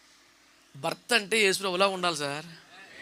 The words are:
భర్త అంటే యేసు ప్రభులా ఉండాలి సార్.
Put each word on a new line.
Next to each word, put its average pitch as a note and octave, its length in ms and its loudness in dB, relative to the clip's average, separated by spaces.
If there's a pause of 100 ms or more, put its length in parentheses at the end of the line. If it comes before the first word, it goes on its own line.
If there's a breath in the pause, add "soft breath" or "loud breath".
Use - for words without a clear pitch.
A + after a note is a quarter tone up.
(760)
భర్త - 380 -4
అంటే G#3+ 260 2
యేసు F#3+ 200 4
ప్రభులా F#3+ 280 2
ఉండాలి F3+ 300 -2
సార్. D3 280 -6 (560)